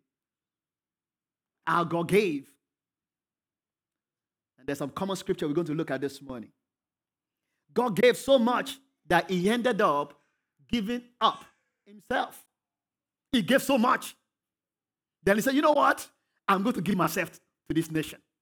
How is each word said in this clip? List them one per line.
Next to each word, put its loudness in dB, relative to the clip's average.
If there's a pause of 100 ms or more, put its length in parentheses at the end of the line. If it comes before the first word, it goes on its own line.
(1700)
How 0
God -2
gave. 0 (2000)
And -12
there's -4
some -6
common -6
scripture -4
we're -2
going 0
to -4
look -4
at -4
this -6
morning. -14 (1200)
God -2
gave 4
so 4
much -2 (300)
that 2
he 0
ended 0
up 0 (580)
giving -4 (200)
up 0 (400)
himself. -6 (840)
He 2
gave 2
so 2
much. 0 (1080)
Then 4
he 2
said, 0
"You 2
know 4
what? 2 (400)
I'm 2
going 0
to -4
give -2
myself -2
to -14
this -2
nation. -6 (220)